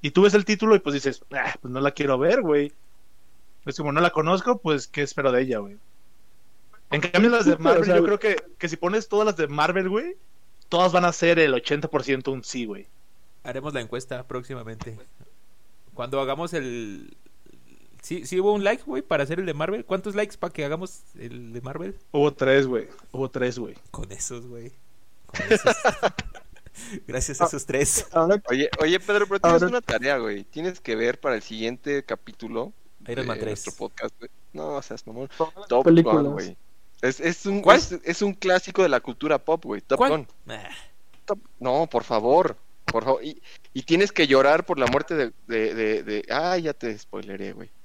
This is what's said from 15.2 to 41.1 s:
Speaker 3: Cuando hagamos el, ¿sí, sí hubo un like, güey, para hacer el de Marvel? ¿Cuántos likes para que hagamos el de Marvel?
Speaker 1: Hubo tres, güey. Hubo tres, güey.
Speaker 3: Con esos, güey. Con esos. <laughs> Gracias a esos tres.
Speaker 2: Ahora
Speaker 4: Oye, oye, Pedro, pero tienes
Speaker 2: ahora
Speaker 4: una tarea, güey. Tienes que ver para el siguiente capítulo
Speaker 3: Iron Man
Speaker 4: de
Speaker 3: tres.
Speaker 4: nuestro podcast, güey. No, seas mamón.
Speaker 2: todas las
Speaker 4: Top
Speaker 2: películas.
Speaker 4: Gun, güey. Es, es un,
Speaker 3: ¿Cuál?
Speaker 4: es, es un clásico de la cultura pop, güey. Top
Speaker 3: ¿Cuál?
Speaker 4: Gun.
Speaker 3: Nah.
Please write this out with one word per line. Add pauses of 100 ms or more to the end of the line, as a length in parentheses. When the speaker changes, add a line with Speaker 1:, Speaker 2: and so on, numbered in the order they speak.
Speaker 3:
Cuando
hagamos
el, (840)
¿sí,
sí
hubo
un
like,
güey,
para
hacer
el
de
Marvel?
¿Cuántos
likes
para
que
hagamos (180)
el
de
Marvel? (140)
Speaker 1:
Hubo
tres,
güey. (240)
Hubo
tres,
güey. (160)
Speaker 3:
Con
esos,
güey. (540)
Con (100)
esos.
<laughs>
Gracias
a
esos
tres.
Speaker 2:
Ahora
Speaker 4:
Oye, (120)
oye,
Pedro,
pero
tienes
Speaker 2:
ahora (100)
Speaker 4:
una
tarea,
güey.
Tienes
que
ver
para
el
siguiente
capítulo (360)
Speaker 3:
Iron
Man
Speaker 4:
de
Speaker 3:
tres.
Speaker 4:
nuestro (140)
podcast,
güey. (220)
No,
seas
mamón.
Speaker 2:
todas
las
Speaker 4:
Top
Speaker 2:
películas.
Speaker 4:
Gun,
güey. (440)
Es,
es
un,
Speaker 3:
¿Cuál?
Speaker 4:
es, (120)
es
un
clásico
de
la
cultura
pop,
güey.
Top
Speaker 3:
¿Cuál?
Speaker 4:
Gun. (180)
Speaker 3:
Nah. (560)